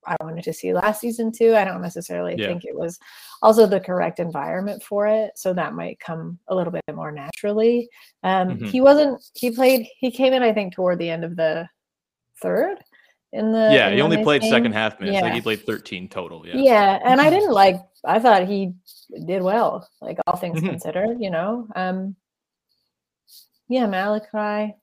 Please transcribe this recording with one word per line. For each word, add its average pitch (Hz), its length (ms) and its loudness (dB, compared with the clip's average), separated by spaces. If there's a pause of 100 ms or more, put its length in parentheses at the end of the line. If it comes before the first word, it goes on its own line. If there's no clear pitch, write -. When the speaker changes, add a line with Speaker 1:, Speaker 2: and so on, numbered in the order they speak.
Speaker 1:
I 170 160 -4
wanted 165 240 -10
to 165 80 -6
see 185 220 -4
last 208 260 0
season 226 300 -4
too. 226 240 4
I 208 100 4
don't 180 180 -6
necessarily 175 540 -6
Speaker 2:
Yeah. 202 120 -2
Speaker 1:
think 175 160 -6
it - 120 -12
was 170 220 -6 (420)
also 220 260 8
the 190 120 2
correct 180 400 -4
environment 170 640 -6
for 208 240 -2
it, 214 320 0
so 185 140 -2
that 156 220 -4
might - 260 -10
come 165 480 -12
a 190 80 -2
little 170 160 -4
bit 170 100 -8 (100)
more 156 200 -10
naturally. 214 760 -2 (360)
Um, 185 240 0
Speaker 2:
Mm-hmm. 185 160 -6
Speaker 1:
he 214 160 0
wasn't, 277 420 6 (120)
he 247 180 -4
played, 254 340 4 (120)
he 262 120 -2
came 262 220 2
in, 254 100 2
I 226 100 4
think, 202 220 -4
toward 180 240 0
the 170 120 -4
end 165 140 -6
of 170 120 -10
the 165 320 -2 (720)
third 254 380 -2 (540)
in 220 200 -2
the, 220 200 2
Speaker 2:
Yeah, 190 160 6
Speaker 1:
in 98 60 0
Speaker 2:
he 123 60 4
only 147 160 2
Speaker 1:
Monday's - 80 0
Speaker 2:
played 147 260 4
second 120 140 4
Speaker 1:
game. 113 80 0
Speaker 2:
half 107 260 -2
minutes. 98 240 -2
Like, - 80 -2
Speaker 1:
Yeah. - 60 -4
Speaker 2:
he 113 40 -4
played 107 260 -4
thirteen 95 420 -8
total, 85 380 -12
yeah. - 100 -8
Speaker 1:
Yeah, 214 480 4
and 254 160 4
I 302 100 6
Speaker 2:
<laughs> - 0 -
Speaker 1:
didn't, 381 220 2
like, 196 240 6 (280)
I 185 140 2
thought 214 300 6
he 196 240 -4 (540)
did 180 160 -2
well, 185 460 -2 (120)
like, - 260 -10
all - 100 0
things 170 220 -6
Speaker 2:
Mm-hmm. 175 120 -2
Speaker 1:
considered, 185 500 -4
you 202 100 -6
know? 214 460 -4
Um, 185 400 -6 (1500)
yeah, 247 180 0
Malachi. 208 960 -4